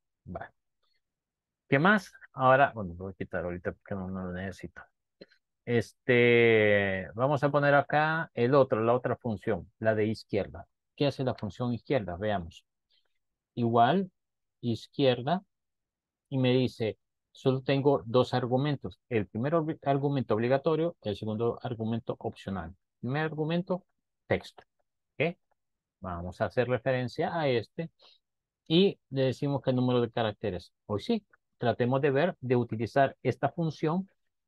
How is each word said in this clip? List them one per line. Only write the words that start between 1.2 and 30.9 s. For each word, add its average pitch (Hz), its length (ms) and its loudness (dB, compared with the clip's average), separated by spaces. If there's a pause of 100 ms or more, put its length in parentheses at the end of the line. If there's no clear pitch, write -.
¿Qué 143 100 4
más? 196 340 2 (200)
Ahora, 131 420 4
bueno, 92 200 -10
voy 95 180 -10
a - 20 -20
quitar 92 300 -6
ahorita 90 280 -6
porque - 220 -12
no, 95 140 -8
no 95 160 -8
lo 90 80 -8
necesito. 90 500 -12 (840)
Este, 113 1500 4
vamos 131 300 0
a 143 60 0
poner 143 240 2
acá 156 600 0
el 120 200 2
otro, 131 280 4
la 117 120 4
otra 127 220 -2
función, 101 640 -6
la 110 160 0
de 107 120 0
izquierda. 92 600 -6 (300)
¿Qué 147 100 0
hace 135 180 -4
la 120 100 -2
función 123 380 -6
izquierda? 107 440 -4
Veamos. 95 480 -6 (880)
Igual, 120 560 2 (500)
izquierda, 127 840 -2 (840)
y 135 100 -2
me 127 140 4
dice, 120 460 -2 (340)
solo 131 300 0
tengo 139 440 2
dos 123 280 2
argumentos. 127 760 -2
El 110 180 0
primer 135 280 -4
obli-, 156 280 -2
argumento 139 520 0
obligatorio, 139 680 0
el 101 140 -4
segundo 110 460 -4
argumento 113 560 -6
opcional. 95 560 -10 (260)
Primer 139 240 -4
argumento, 160 600 -4 (420)
texto. - 380 -4 (500)
¿Ok? 165 220 -2 (640)
Vamos 90 400 -10
a 110 60 0
hacer 120 220 -2
referencia 127 680 -2
a 151 100 -2
este 127 420 -4 (800)
y 180 300 4 (120)
le 135 140 0
decimos 135 380 -2
que - 80 -2
el 127 60 0
número 127 240 2
de 117 100 0
caracteres. 104 640 -4 (140)
Hoy 104 160 -4